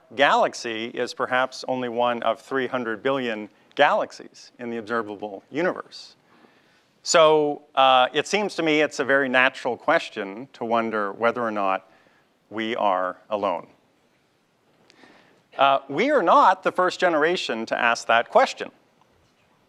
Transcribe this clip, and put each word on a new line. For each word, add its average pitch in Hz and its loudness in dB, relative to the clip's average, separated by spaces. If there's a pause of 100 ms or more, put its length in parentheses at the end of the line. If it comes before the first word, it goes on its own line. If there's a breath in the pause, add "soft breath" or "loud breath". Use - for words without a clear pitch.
(160)
galaxy 131 0
is 123 -6
perhaps 127 -4
only 127 -4
one 120 -2
of 110 -2
three 135 -4
hundred 113 -6
billion 120 -4 (280 soft breath)
galaxies - 0
in 120 -10
the 117 -6
observable 104 -8
universe. - -8 (880 soft breath)
So, 156 4 (140)
uh, 131 6
it 147 -2
seems 202 -4
to 170 -4
me 156 2
it's 143 -2
a 139 -2
very 139 0
natural 127 0
question 110 -4
to - -10
wonder 110 -2
whether 117 -2
or 110 -4
not 98 -4 (580 soft breath)
we 110 -6
are 92 -2 (120)
alone. 98 -4 (1900 soft breath)
Uh, 139 4
we 190 0
are 269 2
not 190 4
the 170 0
first 180 -2
generation 156 0
to - -4
ask 117 0
that 117 2
question. - 2 (960)